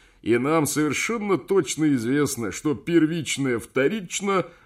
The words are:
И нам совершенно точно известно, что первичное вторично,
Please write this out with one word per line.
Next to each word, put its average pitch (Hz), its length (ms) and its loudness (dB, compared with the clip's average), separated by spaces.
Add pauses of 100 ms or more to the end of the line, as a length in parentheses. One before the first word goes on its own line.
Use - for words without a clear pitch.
(240)
И 113 140 4
нам 147 280 2
совершенно 175 720 0
точно 156 560 0
известно, 120 580 0
что 151 220 -4
первичное 151 840 0
вторично, 185 840 -2 (200)